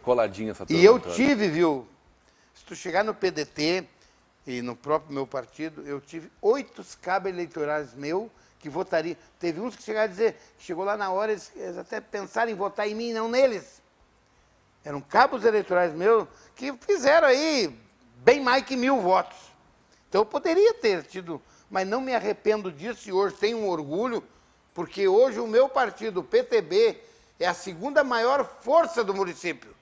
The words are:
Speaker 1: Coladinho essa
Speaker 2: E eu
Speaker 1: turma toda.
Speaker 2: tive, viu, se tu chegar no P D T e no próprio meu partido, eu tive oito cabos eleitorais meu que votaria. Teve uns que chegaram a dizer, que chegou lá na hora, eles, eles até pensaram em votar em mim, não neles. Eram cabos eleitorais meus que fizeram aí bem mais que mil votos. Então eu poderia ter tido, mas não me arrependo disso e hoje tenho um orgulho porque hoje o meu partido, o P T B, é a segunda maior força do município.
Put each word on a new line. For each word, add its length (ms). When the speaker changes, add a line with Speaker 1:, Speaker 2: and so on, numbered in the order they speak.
Speaker 1:
Coladinho 480
essa 180
Speaker 2:
E 140
eu 160
Speaker 1:
turma 140
toda. 20
Speaker 2:
tive, 320
viu, 400
se 100
tu 120
chegar 280
no 100
P 180
D 140
T 420
e 160
no 140
próprio 380
meu 120
partido, 600
eu 140
tive 320
oito 440
cabos 280
eleitorais 640
meu 360
que 100
votaria. 480
Teve 220
uns 140
que 80
chegaram 220
a 40
dizer, 240
que 80
chegou 180
lá 140
na 140
hora, 200
eles, 240
eles 220
até 240
pensaram 500
em 40
votar 320
em 80
mim, 180
não 160
neles. 520
Eram 160
cabos 460
eleitorais 480
meus 340
que 180
fizeram 540
aí 480
bem 240
mais 240
que 100
mil 240
votos. 380
Então 120
eu 40
poderia 500
ter 280
tido, 380
mas 180
não 140
me 140
arrependo 560
disso 380
e 20
hoje 240
tenho 220
um 100
orgulho 560
porque 320
hoje 320
o 80
meu 220
partido, 500
o 40
P 200
T 180
B, 360
é 80
a 60
segunda 500
maior 400
força 420
do 100
município. 680